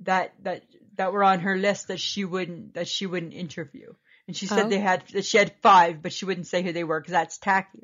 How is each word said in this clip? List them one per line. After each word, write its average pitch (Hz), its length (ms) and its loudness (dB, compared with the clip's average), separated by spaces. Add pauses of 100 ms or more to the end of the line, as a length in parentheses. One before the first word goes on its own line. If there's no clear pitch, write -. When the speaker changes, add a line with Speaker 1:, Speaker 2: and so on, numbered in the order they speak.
Speaker 1:
that, 185 300 0 (100)
that, 180 200 -8 (320)
that 196 160 -2
were 202 120 2
on 190 180 4
her 190 160 0
list 196 320 -2
that 185 100 -8
she - 240 -6
wouldn't, 170 520 -8
that 175 120 -6
she - 180 -6
wouldn't 170 280 -6
interview. - 580 -12 (340)
And 180 120 -12
she - 100 -8
said 202 200 2
Speaker 2:
Oh. - 20 -4
Speaker 1:
they 196 100 0
had, 185 300 0
that 190 160 -4
she - 120 2
had 202 140 4 (100)
five, 175 400 6
but 180 120 -8
she - 100 -10
wouldn't 180 240 -6
say 180 160 -2
who 180 80 -4
they 165 140 -4
were 156 160 -2
'cause 175 100 -16
that's 170 260 0
tacky, 190 460 -2